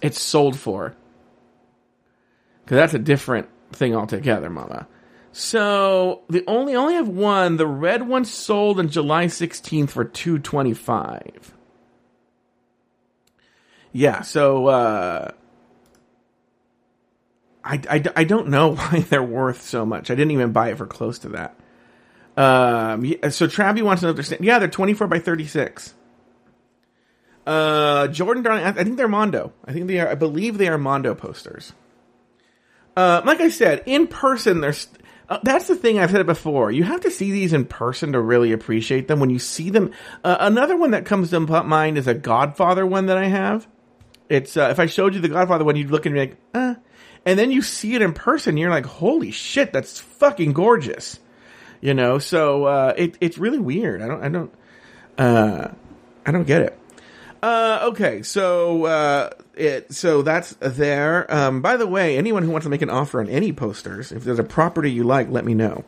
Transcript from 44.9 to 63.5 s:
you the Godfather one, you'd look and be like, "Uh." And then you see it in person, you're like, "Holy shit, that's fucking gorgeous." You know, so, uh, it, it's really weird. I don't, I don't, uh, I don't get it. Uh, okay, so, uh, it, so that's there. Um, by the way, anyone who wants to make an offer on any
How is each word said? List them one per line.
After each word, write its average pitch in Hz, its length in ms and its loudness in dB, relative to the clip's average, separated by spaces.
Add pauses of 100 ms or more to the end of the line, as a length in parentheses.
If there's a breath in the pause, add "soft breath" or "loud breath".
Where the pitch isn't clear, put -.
you 196 60 -4
the 170 80 0
Godfather 175 360 2
one, 147 120 2
you'd 143 140 -4
look 151 160 0
and 147 80 -2
be 143 60 0
like, 135 160 -4 (180)
"Uh." 247 220 -2 (500 loud breath)
And 190 120 4
then 240 120 2
you 262 100 2
see 220 340 -6
it 233 80 2
in 170 120 0
person, 262 420 0
you're 165 140 0
like, 143 160 0
"Holy 240 440 -2
shit, - 440 -2
that's - 260 -6
fucking 170 540 2
gorgeous." 180 640 0 (640 loud breath)
You 139 100 0
know, 127 260 2
so, 143 460 0
uh, 139 320 2
it, 170 240 -2
it's 165 160 -2
really 226 220 -2
weird. 151 420 -4
I 110 80 -8
don't, 135 160 -8
I 139 60 -4
don't, 165 240 -6 (640 loud breath)
uh, 110 500 2 (560)
I 143 80 0
don't 170 140 0
get 147 160 4
it. - 160 -4 (640 loud breath)
Uh, 226 500 0
okay, 131 300 -2
so, 175 640 0
uh, 147 440 0 (240)
it, - 380 -2
so 151 300 2
that's 160 380 -2
there. 143 720 0
Um, 135 300 0
by 214 140 2
the 233 100 -2
way, 180 300 0
anyone 196 260 0
who 165 80 0
wants 156 140 -4
to 151 60 -6
make 139 120 -2
an 143 80 -2
offer 131 300 -2
on 101 80 -4
any 165 240 -2